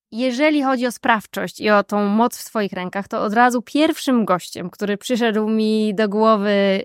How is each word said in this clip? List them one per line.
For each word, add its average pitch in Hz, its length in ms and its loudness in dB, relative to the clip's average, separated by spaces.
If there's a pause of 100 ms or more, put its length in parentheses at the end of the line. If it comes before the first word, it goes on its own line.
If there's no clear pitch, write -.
(120)
jeżeli 262 500 0
chodzi 262 240 0
o 240 60 -2
sprawczość 196 680 -4
i 214 100 0
o 208 140 6
tą 208 240 -2
moc 226 300 0
w - 40 -16
swoich 208 300 -6
rękach, 190 360 -8
to 220 140 -4
od 208 120 -2
razu 240 280 2
pierwszym 285 600 0
gościem, 175 460 -4
który 202 260 -4
przyszedł 220 520 -2
mi 220 460 0
do 208 140 0
głowy, 202 760 2